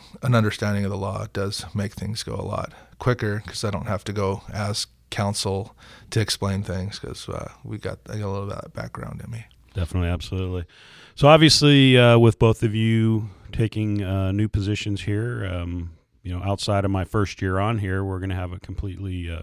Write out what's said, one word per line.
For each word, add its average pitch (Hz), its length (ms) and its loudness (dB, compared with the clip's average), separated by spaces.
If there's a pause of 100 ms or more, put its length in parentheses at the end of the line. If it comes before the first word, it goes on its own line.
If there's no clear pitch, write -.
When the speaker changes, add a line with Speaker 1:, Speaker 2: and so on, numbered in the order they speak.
(220)
Speaker 1:
an 123 120 2
understanding 104 520 2
of 98 60 -4
the 101 60 -6
law 98 360 -6
does 98 320 -4 (100)
make 101 180 -2
things 104 300 -8
go - 120 -8
a 95 100 -6
lot - 280 -6 (260)
quicker 107 460 -2
'cause - 200 -8
I 104 60 -2
don't - 160 -6
have 98 180 -4
to 104 80 -6
go 95 380 -4
ask 104 380 -6 (200)
counsel 101 640 -4 (360)
to 113 80 0
explain 98 420 -2
things 92 380 -8
'cause, - 300 -12
uh, - 220 -10 (120)
we 110 160 -10
got, - 280 -10
I - 100 -10
got 104 100 -6
a - 20 -4
little 98 180 -6
bit 104 100 -8
of - 40 -10
that - 120 -18
background - 500 -10
in - 80 -12
me. 113 140 -12 (280)
Speaker 2:
Definitely, 90 360 -2
absolutely. 90 560 -4 (500)
So 143 120 6
obviously, 143 680 8
uh, 120 220 8
with 117 180 6
both 113 260 4
of 107 120 0
you 113 540 2 (220)
taking, 107 520 -2
uh, 95 280 0
new 104 180 0
positions 101 520 -2
here, 107 500 -4
um, 87 400 -6 (300)
you 90 160 -8
know, 90 60 -6
outside 101 420 0
of 98 60 0
my 92 140 0
first - 360 -2
year 95 180 0
on 107 200 0
here, 95 240 -2
we're 95 160 -6
gonna 95 160 -4
have 90 160 -6
a 90 80 -12
completely, 92 720 -8
uh, 80 120 -8